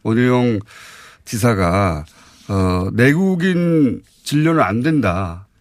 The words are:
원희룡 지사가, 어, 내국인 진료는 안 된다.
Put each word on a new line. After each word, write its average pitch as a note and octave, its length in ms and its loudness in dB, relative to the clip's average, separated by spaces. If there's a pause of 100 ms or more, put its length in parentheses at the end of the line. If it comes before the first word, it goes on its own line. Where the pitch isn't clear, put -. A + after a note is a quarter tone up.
원희룡 B2 560 0 (640)
지사가, F#2+ 800 0 (420)
어, F#2 460 0
내국인 E3+ 1120 2 (200)
진료는 D#3 380 0
안 G#2+ 220 0
된다. G2 640 -2 (140)